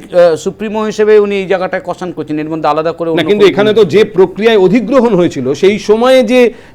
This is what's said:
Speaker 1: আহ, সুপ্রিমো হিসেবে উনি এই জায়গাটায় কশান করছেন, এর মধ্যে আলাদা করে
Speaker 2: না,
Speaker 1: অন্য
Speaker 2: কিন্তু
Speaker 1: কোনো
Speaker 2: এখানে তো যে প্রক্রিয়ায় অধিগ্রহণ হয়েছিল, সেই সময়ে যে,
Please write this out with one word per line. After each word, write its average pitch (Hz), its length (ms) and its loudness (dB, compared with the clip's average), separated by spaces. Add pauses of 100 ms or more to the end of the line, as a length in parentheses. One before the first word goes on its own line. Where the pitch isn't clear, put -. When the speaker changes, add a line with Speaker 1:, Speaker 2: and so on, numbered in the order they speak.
(160)
Speaker 1:
আহ, 175 200 4
সুপ্রিমো 214 480 -6
হিসেবে 214 360 2
উনি 202 160 0
এই 196 100 -4
জায়গাটায় 185 400 -4
কশান 175 260 -8
করছেন, 151 280 -8
এর 156 100 -8
মধ্যে 160 180 -4
আলাদা 156 240 -2
করে 165 160 -8
Speaker 2:
না, 165 40 -2
Speaker 1:
অন্য 160 120 -2
Speaker 2:
কিন্তু 202 220 2
Speaker 1:
কোনো 175 60 4
Speaker 2:
এখানে 208 220 0
তো 214 100 2
যে 185 200 2
প্রক্রিয়ায় 196 540 0
অধিগ্রহণ 220 580 2
হয়েছিল, 147 380 -2
সেই 196 260 0
সময়ে 247 440 2
যে, 240 300 2 (220)